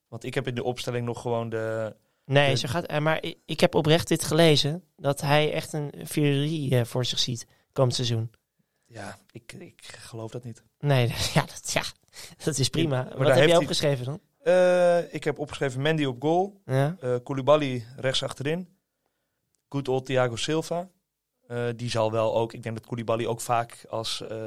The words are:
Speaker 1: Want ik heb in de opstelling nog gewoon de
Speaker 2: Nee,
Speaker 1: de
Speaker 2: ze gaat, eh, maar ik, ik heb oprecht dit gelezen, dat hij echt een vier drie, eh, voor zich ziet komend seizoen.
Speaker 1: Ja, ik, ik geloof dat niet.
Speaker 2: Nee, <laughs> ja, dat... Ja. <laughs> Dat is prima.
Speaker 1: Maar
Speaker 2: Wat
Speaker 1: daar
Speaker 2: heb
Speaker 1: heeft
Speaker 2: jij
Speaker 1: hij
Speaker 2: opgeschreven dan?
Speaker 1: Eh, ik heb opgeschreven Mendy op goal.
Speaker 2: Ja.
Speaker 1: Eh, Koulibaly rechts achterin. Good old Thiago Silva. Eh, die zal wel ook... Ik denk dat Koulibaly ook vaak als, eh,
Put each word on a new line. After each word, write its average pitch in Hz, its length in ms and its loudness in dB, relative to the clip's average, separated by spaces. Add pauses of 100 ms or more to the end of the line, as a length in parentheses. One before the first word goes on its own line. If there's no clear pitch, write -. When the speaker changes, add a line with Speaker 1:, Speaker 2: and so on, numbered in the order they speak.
Speaker 1:
Want 117 160 -14
ik 123 100 -8
heb 131 120 -2
in 127 80 -4
de 120 100 -4
opstelling 120 420 -4
nog 117 140 -6
gewoon 117 280 -4
de 110 480 -6 (280)
Speaker 2:
Nee, 139 260 4
Speaker 1:
de 135 80 2
Speaker 2:
ze 147 100 -4
gaat, 165 160 -4
eh, - 140 -4
maar 156 240 0
ik, - 240 -10
ik 160 140 -4
heb 175 140 4
oprecht 160 340 2
dit 160 160 0
gelezen, 156 600 4 (120)
dat 139 240 -2
hij 151 320 2
echt 156 200 -6
een 147 200 -6 (100)
vier 143 440 0
drie, 143 320 0
eh, 120 60 2
voor - 200 -4
zich - 140 -4
ziet - 280 -4 (260)
komend 127 220 2
seizoen. 113 360 -2 (560)
Speaker 1:
Ja, 98 320 -14 (120)
ik, - 220 -18
ik - 300 -18 (160)
geloof 113 320 -12
dat 123 140 -10
niet. 113 180 -16 (160)
Speaker 2:
Nee, 135 300 4 (140)
<laughs> - 120 -2
ja, 160 100 4
dat... - 280 -10
Ja. 143 100 0 (300)
<laughs> - 320 -16
Dat 147 140 -2
is 131 100 2
prima. 147 340 0
Speaker 1:
Maar - 20 -4
Speaker 2:
Wat - 60 -14
Speaker 1:
daar - 80 -14
Speaker 2:
heb 135 100 2
Speaker 1:
heeft 131 180 6
Speaker 2:
jij 170 80 8
Speaker 1:
hij - 80 8
Speaker 2:
opgeschreven 143 420 0
dan? 139 160 -8 (220)
Speaker 1:
Eh, 175 720 4
ik 151 100 -6
heb 147 140 -2
opgeschreven 135 440 -4
Mendy 156 220 2
op 120 180 -2
goal. 175 420 0
Speaker 2:
Ja. 139 360 0
Speaker 1:
Eh, 123 140 -2 (100)
Koulibaly 135 600 2 (120)
rechts 131 260 -2
achterin. 135 460 -4 (1000)
Good 139 200 -6
old 131 180 0
Thiago 127 300 2
Silva. 165 520 -4 (580)
Eh, 120 180 -6 (120)
die 120 140 -6
zal 110 220 0
wel 113 240 2
ook... 113 160 0
Ik 120 100 -14
denk 113 140 -6
dat 107 100 -12
Koulibaly 113 400 -2
ook 113 140 -4
vaak 117 480 -2
als, - 340 -6
eh, - 60 -12 (180)